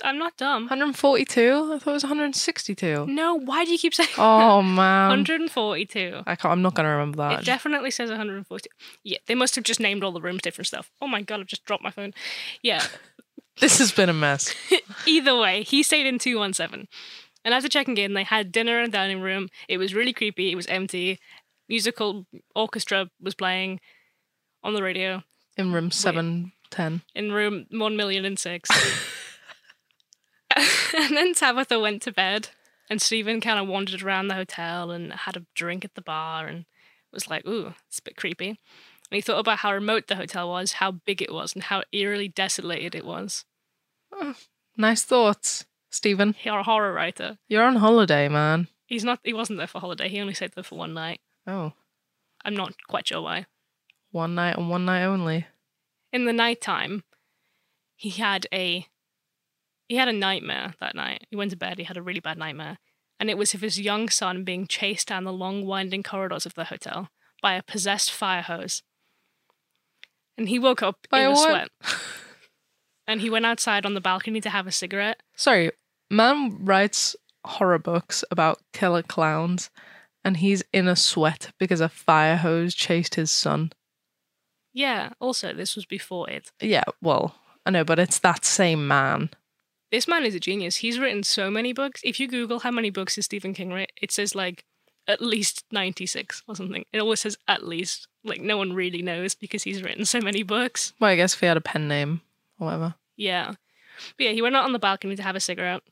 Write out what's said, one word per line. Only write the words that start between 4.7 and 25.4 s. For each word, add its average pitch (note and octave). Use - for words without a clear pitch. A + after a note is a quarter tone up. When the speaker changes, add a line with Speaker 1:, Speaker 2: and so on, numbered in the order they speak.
Speaker 1:
Hundred D4
and D#4+
forty-two. G3
Speaker 2:
I F3
can't, E3
I'm F3+
not F#3
gonna D#3
remember D3
that. D3
Speaker 1:
It -
definitely C4+
says A#3
a A3
hundred G#3
and G3
forty. F#3
Yeah, G3
they A#3
must B3+
have B3
just A3+
named G3+
all F#3+
the E3+
rooms F3+
different F3
stuff. -
Oh C#4+
my A3
God, G#3
I've F#3+
just -
dropped -
my G3
phone. G3+
Yeah. A3
Speaker 2:
<laughs> -
This -
has A#3
been F#3
a E3+
mess. D3
Speaker 1:
<laughs> -
Either C#4
way, G#3
he C#4
stayed D4
in B3+
two B3
one G3
seven. -
And A#3
after C4+
checking C#4
in, G3+
they G3
had G3+
dinner A#3
in A#3+
the G#3
dining F#3+
room. F#3+
It F#3
was F#3
really A#3+
creepy. G3
It F3
was F3
empty. F#3
Musical G#3
orchestra G3+
was F3+
playing F#3
on G#3
the G#3
radio. F#3